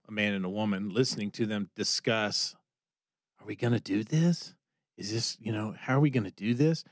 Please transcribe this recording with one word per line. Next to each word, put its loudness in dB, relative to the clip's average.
a -14
man 0
and -2
a -4
woman, -2
listening 0
to -2
them -4
discuss, -2
"Are -20
we -8
gonna 2
do 0
this? 2
Is -8
this, -2
you -4
know, -4
how 0
are 6
we 6
gonna 0
do 0
this?" 2